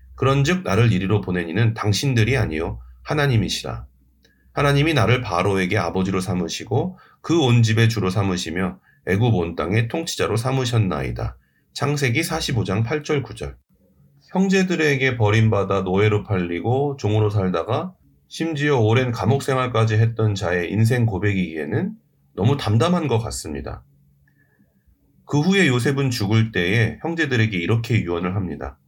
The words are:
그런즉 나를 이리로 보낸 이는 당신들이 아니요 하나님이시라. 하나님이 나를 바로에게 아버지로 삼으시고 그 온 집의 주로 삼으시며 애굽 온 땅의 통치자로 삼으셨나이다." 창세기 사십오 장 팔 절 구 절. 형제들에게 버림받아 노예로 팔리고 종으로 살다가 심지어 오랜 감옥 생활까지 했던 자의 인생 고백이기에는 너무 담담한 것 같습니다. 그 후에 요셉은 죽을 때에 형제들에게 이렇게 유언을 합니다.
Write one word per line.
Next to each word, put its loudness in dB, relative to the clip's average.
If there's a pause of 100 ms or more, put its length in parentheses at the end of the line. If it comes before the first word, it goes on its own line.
(160)
그런즉 2
나를 4
이리로 0
보낸 -4
이는 2
당신들이 0
아니요 -4 (220)
하나님이시라. -2 (680)
하나님이 2
나를 2
바로에게 0
아버지로 -2
삼으시고 -4 (220)
그 2
온 6
집의 4
주로 -2
삼으시며 -2 (280)
애굽 2
온 -2
땅의 0
통치자로 -4
삼으셨나이다." -2 (360)
창세기 -2
사십오 -2
장 -2
팔 -4
절 -2
구 -14
절. -12 (760)
형제들에게 2
버림받아 2
노예로 2
팔리고 -2
종으로 0
살다가 -2 (340)
심지어 -2
오랜 2
감옥 0
생활까지 0
했던 2
자의 -2
인생 2
고백이기에는 -2 (420)
너무 2
담담한 2
것 2
같습니다. -8 (1400)
그 0
후에 4
요셉은 0
죽을 0
때에 0
형제들에게 0
이렇게 0
유언을 -4
합니다. -8 (100)